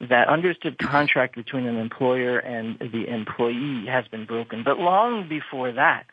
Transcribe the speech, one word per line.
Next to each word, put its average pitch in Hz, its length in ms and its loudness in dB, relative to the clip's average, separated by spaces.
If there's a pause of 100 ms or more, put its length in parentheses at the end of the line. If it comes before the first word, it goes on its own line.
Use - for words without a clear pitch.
that 123 280 4
understood 165 500 0
contract 139 580 2
between 123 300 -4
an 117 100 -2
employer 123 640 0
and 113 400 -6
the 113 300 -4
employee 120 800 -4
has 127 220 -2
been 110 180 -10
broken. 113 360 -6
But 127 160 0
long 196 500 2
before 135 440 -4
that, 139 400 2